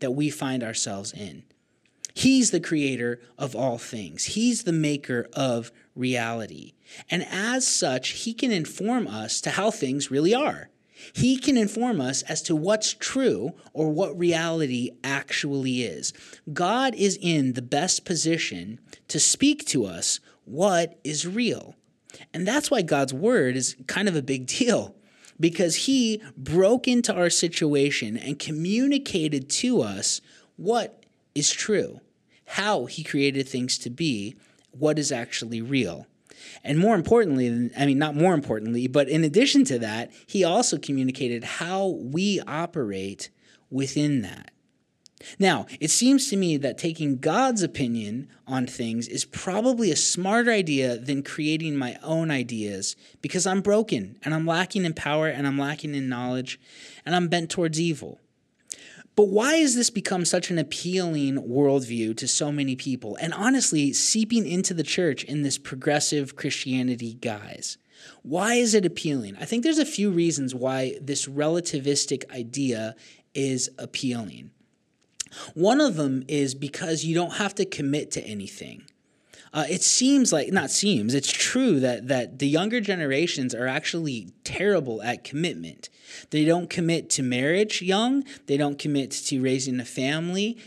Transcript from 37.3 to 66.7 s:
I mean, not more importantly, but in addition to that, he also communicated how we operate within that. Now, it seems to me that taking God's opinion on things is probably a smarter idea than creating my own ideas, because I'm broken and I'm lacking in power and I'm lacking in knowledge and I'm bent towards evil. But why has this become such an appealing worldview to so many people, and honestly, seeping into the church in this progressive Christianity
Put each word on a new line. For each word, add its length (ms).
I 80
mean, 120
not 180
more 180
importantly, 540
but 200
in 160
addition 420
to 120
that, 320
he 160
also 360
communicated 640
how 420
we 540
operate 920
within 520
that. 280
Now, 280
it 100
seems 400
to 60
me 200
that 220
taking 400
God's 440
opinion 640
on 200
things 400
is 200
probably 640
a 60
smarter 540
idea 460
than 260
creating 540
my 260
own 280
ideas, 640
because 260
I'm 140
broken 640
and 80
I'm 140
lacking 400
in 80
power 340
and 180
I'm 120
lacking 360
in 140
knowledge 500
and 100
I'm 140
bent 220
towards 280
evil. 400
But 120
why 280
has 180
this 160
become 340
such 260
an 80
appealing 800
worldview 800
to 100
so 240
many 240
people, 460
and 140
honestly, 580
seeping 540
into 260
the 120
church 400
in 180
this 160
progressive 800
Christianity 840